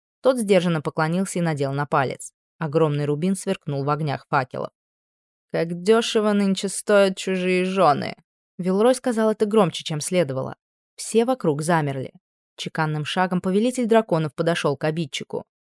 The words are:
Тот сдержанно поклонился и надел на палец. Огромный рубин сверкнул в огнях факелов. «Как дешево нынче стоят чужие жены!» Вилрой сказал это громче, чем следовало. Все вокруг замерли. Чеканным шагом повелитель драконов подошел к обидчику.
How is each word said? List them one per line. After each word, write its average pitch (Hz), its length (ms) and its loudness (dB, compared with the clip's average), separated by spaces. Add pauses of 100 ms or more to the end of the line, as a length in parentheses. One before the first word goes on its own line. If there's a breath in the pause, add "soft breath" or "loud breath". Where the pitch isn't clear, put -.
(220)
Тот 254 160 2
сдержанно 180 440 2
поклонился 170 580 -2
и - 20 0
надел 139 320 -2
на 143 120 -2
палец. 139 460 -2 (260)
Огромный 147 480 0
рубин 156 300 0
сверкнул 143 480 -4
в 139 60 -2
огнях 147 400 -2
факелов. - 420 -2 (800)
«Как 170 300 -4
дешево 220 500 2
нынче 196 340 0
стоят 196 480 2
чужие 185 480 -2
жены!» 180 520 2 (420)
Вилрой 196 380 2
сказал 220 340 0
это 214 160 0
громче, 208 380 2
чем 151 180 -6
следовало. 135 540 -2 (400)
Все 226 300 0
вокруг 180 360 0
замерли. 147 500 -2 (460)
Чеканным 156 480 -4
шагом 180 340 -2
повелитель 226 460 0
драконов 202 480 2
подошел 160 420 0
к - 80 -8
обидчику. 160 600 -6 (240)